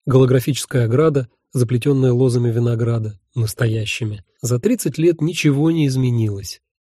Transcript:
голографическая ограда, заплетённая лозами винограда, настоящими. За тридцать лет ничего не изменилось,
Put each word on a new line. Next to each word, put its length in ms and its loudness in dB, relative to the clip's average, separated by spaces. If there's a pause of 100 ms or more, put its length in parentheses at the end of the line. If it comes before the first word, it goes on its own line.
голографическая 800 2
ограда, 420 2 (240)
заплетённая 640 2
лозами 380 2
винограда, 680 -2 (160)
настоящими. 880 -4 (180)
За 180 -2
тридцать 380 -2
лет 240 0
ничего 500 0
не 160 0
изменилось, 760 -2 (280)